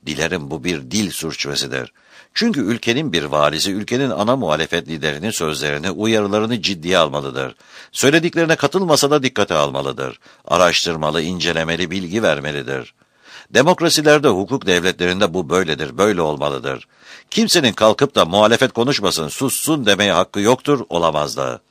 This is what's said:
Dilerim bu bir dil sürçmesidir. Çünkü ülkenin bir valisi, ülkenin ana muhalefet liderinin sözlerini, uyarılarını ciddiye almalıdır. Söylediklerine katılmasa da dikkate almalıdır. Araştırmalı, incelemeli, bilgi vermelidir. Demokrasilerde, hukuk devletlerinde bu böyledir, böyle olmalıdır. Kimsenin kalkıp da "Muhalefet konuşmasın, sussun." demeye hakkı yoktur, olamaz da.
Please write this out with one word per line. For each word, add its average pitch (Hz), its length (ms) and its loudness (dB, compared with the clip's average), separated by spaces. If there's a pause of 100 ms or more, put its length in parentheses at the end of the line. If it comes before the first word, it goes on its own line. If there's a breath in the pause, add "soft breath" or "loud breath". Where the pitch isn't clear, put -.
Dilerim 78 440 -4
bu 71 140 -10
bir 76 260 -4
dil 101 200 -2
sürçmesidir. 69 800 -8 (420 soft breath)
Çünkü 208 260 0
ülkenin 117 520 -2
bir 82 100 0
valisi, 73 500 0
ülkenin 123 380 -2
ana 104 260 0
muhalefet 80 520 -2
liderinin 78 420 -4
sözlerini, 73 600 -4
uyarılarını 107 720 0
ciddiye 87 360 0
almalıdır. 69 560 -2 (380 loud breath)
Söylediklerine 160 640 2
katılmasa 151 540 2
da 147 120 2
dikkate 104 320 0
almalıdır. 67 640 -2 (300 soft breath)
Araştırmalı, 82 760 2
incelemeli, 82 680 -2
bilgi 95 320 -4
vermelidir. 71 720 -2 (560 loud breath)
Demokrasilerde, 151 760 4
hukuk 101 380 -2
devletlerinde 90 680 0
bu 85 160 -2
böyledir, 78 480 -2
böyle 98 220 2
olmalıdır. 69 680 -4 (420 loud breath)
Kimsenin 170 420 2
kalkıp - 420 2
da 95 100 6
"Muhalefet 107 480 4
konuşmasın, 104 560 -2
sussun." 135 580 -2
demeye 101 260 4
hakkı 92 280 0
yoktur, 123 480 2
olamaz 76 480 0
da. 64 240 -4 (100)